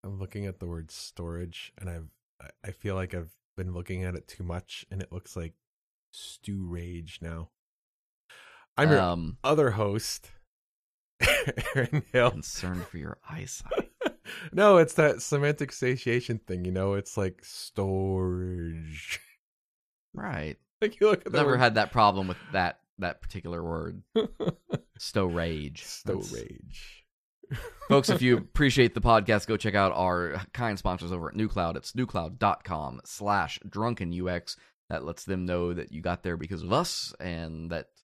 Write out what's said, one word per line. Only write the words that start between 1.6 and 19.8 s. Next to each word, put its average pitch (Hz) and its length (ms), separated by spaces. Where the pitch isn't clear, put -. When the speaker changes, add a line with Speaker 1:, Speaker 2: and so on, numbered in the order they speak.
Speaker 1:
and 95 120
I've, 80 180
I, - 280
I - 20
feel 98 240
like 92 180
I've 85 200
been 90 180
looking 92 300
at 90 100
it - 140
too - 160
much, - 460
and 95 120
it - 100
looks - 240
like 82 180
stew - 520
rage 87 560
now. 82 300
I'm 151 140
your 139 100
Speaker 2:
Um, 87 440
Speaker 1:
other 143 280
host, 104 580
<laughs> - 560
Aaron 139 260
Hill. 123 200
Speaker 2:
Concerned 90 540
for 87 120
your 73 200
eyesight. - 680
Speaker 1:
<laughs> - 40
No, 196 260
it's 165 160
that 151 260
semantic 143 500
satiation 120 680
thing, 90 260
you 90 80
know? 95 220
It's 98 220
like 92 280
storage. 92 1800